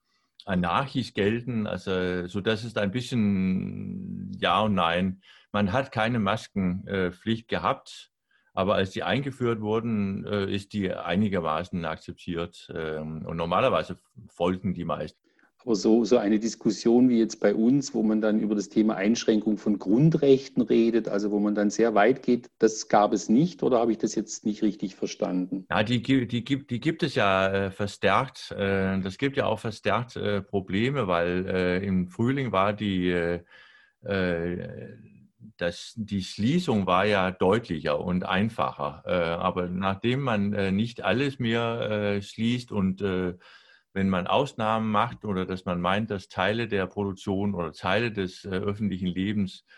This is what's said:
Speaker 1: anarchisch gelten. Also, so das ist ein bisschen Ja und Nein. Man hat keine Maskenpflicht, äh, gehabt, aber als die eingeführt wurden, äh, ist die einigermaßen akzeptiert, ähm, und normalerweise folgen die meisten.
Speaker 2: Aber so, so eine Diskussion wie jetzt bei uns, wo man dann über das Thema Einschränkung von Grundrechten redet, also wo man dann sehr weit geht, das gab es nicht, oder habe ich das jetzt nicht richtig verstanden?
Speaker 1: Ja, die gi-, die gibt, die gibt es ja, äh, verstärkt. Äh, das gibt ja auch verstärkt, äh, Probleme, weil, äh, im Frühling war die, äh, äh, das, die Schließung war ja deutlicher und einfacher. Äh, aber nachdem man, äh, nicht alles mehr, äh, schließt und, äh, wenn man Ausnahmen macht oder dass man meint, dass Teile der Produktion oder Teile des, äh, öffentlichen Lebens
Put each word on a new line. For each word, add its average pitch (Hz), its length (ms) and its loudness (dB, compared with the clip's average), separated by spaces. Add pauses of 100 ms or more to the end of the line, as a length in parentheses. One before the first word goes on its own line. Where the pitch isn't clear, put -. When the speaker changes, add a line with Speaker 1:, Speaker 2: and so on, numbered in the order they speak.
(440)
Speaker 1:
anarchisch 101 720 -2
gelten. 113 520 0
Also, 90 600 -4
so 92 160 -6
das 110 220 0
ist 117 120 -8
ein 104 140 0
bisschen 95 1500 -2
Ja 92 220 4
und 107 140 2
Nein. 90 480 0 (280)
Man 101 220 0
hat 135 200 -2
keine 117 260 0
Maskenpflicht, 98 1300 -2
äh, 98 60 -2
gehabt, - 560 -6 (420)
aber 95 200 2
als 95 160 2
die - 120 -6
eingeführt 117 580 -2
wurden, 107 640 -2
äh, 98 260 -2
ist 98 200 -6
die 95 200 -2
einigermaßen 87 920 -2
akzeptiert, 85 920 -8
ähm, 78 500 -8
und 82 120 -8
normalerweise 87 600 0 (320)
folgen 92 460 -2
die 85 100 -6
meisten. 76 340 -6 (460)
Speaker 2:
Aber 117 100 2
so, 113 300 4
so 120 140 4
eine 107 200 2
Diskussion 117 680 2
wie 120 100 4
jetzt 110 220 0
bei 104 140 4
uns, 131 380 2
wo 113 100 0
man 110 180 2
dann 107 200 2
über 107 140 0
das 98 140 -2
Thema 110 280 2
Einschränkung 107 600 2
von 101 200 0
Grundrechten 135 840 4
redet, 113 460 4
also 101 220 -2
wo 104 100 0
man 104 140 2
dann 104 160 2
sehr 113 240 2
weit 113 280 4
geht, 120 260 0 (100)
das - 300 2
gab 107 240 4
es 101 160 -2
nicht, 147 340 4
oder 127 160 2
habe 113 140 2
ich 107 60 -2
das 110 160 -2
jetzt - 300 -6
nicht 107 180 -2
richtig 101 340 -2
verstanden? 92 720 -4
Speaker 1:
Ja, 98 120 2
die 117 200 0
gi-, 131 240 0
die 117 180 -4
gibt, 139 260 -4
die 120 100 -4
gibt 160 220 -2
es 147 120 -2
ja, 95 380 4
äh, 98 180 0
verstärkt. 101 840 0
Äh, 98 480 0
das 95 180 -6
gibt 135 180 -2
ja 117 100 0
auch 107 140 0
verstärkt, 110 560 -4
äh, 101 260 -2
Probleme, 101 640 0
weil, 90 400 0
äh, 92 380 0
im 92 240 0
Frühling 127 420 0
war 98 220 2
die, 95 380 0
äh, 87 300 0 (640)
äh, 87 920 -4 (600)
das, - 400 -6
die 101 260 -4
Schließung 113 640 0
war 92 180 4
ja 95 280 2
deutlicher 87 680 0
und 90 240 -2
einfacher. 73 800 -2
Äh, 87 40 -6
aber 90 560 0
nachdem 98 540 -2
man, 107 320 -2
äh, 98 180 0
nicht 110 320 -2
alles 131 380 0
mehr, 117 500 -2
äh, 104 320 -2
schließt 120 480 -4
und, 95 320 0
äh, 92 320 -2 (600)
wenn 98 160 0
man 92 180 0
Ausnahmen 110 640 0
macht 107 320 -2
oder 92 220 -2
dass 92 180 -6
man 90 160 -2
meint, 98 300 0
dass 98 180 -6
Teile 107 400 -2
der 98 180 0
Produktion 98 680 -2
oder 85 180 -4
Teile 104 400 -2
des, 98 320 -6
äh, 101 60 -10
öffentlichen 95 580 -2
Lebens 95 560 -2 (140)